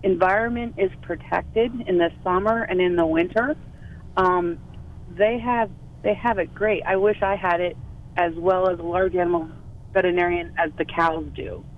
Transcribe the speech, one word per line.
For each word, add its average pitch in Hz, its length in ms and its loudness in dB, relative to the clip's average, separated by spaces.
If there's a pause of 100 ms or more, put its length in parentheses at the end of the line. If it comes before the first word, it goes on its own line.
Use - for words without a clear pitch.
environment 214 720 2
is 190 140 2 (100)
protected 180 680 -2 (160)
in 180 100 2
the 170 140 4 (120)
summer 202 400 2
and 180 180 0
in 180 140 4
the 170 100 4
winter. 180 500 2 (600)
Um, 180 440 2 (560)
they 220 240 4
have, 233 320 0 (320)
they 208 100 2
have 220 240 0
it 170 160 -2
great. 202 320 0
I 190 120 2
wish 208 260 2
I 196 120 2
had 180 260 2
it 175 140 -2 (400)
as 170 200 2
well 185 340 4
as 175 80 0
a 170 60 -10
large 180 320 0
animal 175 340 2 (420)
veterinarian 175 680 2
as 160 180 2
the 170 80 0
cows 160 480 0
do. - 320 -10 (120)